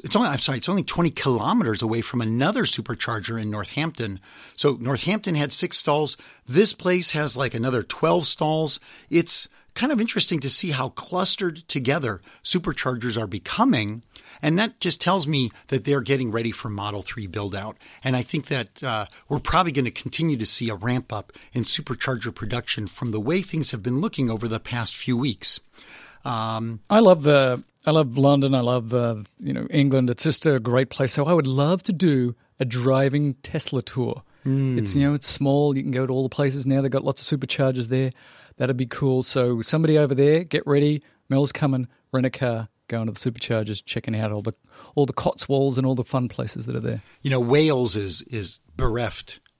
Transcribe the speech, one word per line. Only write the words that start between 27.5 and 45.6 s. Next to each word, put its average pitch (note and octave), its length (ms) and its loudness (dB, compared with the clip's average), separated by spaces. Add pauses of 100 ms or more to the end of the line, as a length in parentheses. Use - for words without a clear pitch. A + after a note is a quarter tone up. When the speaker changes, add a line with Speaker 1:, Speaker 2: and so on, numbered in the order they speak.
Speaker 2:
I D#3 60 4
love C#3 260 4
London. C#3 380 6
I B2+ 60 2
love, A#2+ 340 0
uh, A#2 220 2 (220)
you C#3+ 140 -4
know, A#2 160 -4
England. C3+ 400 4
It's A#2+ 140 -2
just D#3+ 240 0
a C3+ 120 4
great B2+ 300 0
place. C3 240 0
So D3 120 0
I E3+ 80 4
would D#3 140 4
love C#3+ 360 2
to G#3 100 -2
do C3+ 420 2 (240)
a C3+ 60 0
driving C3+ 800 2
Tesla C#3 400 -4
tour. B2 400 -4 (220)
Speaker 1:
Mm. C3 340 2
Speaker 2:
It's, G2+ 160 -2
you C#3+ 120 4
know, D3 60 2
it's - 160 0
small. C#3+ 480 2
You C3+ 60 -2
can C#3 80 -2
go B2+ 160 0
to B2+ 60 -2
all C3 100 0
the B2+ 60 -2
places C3+ 360 0
now. C3+ 160 2
They've C3+ 100 0
got C3+ 120 0
lots - 180 -2 (100)
of C#3+ 80 0
superchargers B2+ 500 -2
there. C3 200 0 (480)
That'd B2+ 200 0
be B2+ 100 -2
cool. C3 340 0
So B2 400 0
somebody D#3 380 4
over C#3 160 2
there, D3 280 6
get D#3 220 -2
ready. D3 380 2 (260)
Mel's C#3 220 2
coming. C3 360 0 (240)
Rent B2+ 140 2
a C3 60 0
car. A2+ 380 -4 (180)
Going A2+ 200 -4
to G#2 60 -4
the - 60 -10 (120)
superchargers, A2 540 -2
checking - 340 -6
out G#2+ 140 -2
all G#2 80 -4
the, A2 120 -4 (420)
all D3 100 6
the B2 80 -8
Cotswolds C#3 640 0